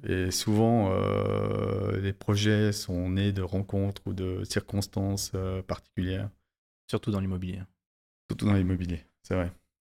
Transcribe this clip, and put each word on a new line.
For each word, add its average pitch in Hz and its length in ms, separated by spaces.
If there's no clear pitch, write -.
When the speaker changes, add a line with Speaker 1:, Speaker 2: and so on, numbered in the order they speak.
Speaker 1:
Et 92 240
souvent, 110 600
euh, 101 1080
les 98 120
projets 104 580
sont 90 380
nés 98 220
de 98 100
rencontres 98 640
ou 98 80
de 92 300
circonstances, 98 920
euh, 92 260
particulières. 95 680
Speaker 2:
Surtout 110 220
dans 101 80
l'immobilier. 95 420
Speaker 1:
Surtout - 160
dans 104 80
l'immobilier, 90 500
c'est 92 120
vrai. 90 160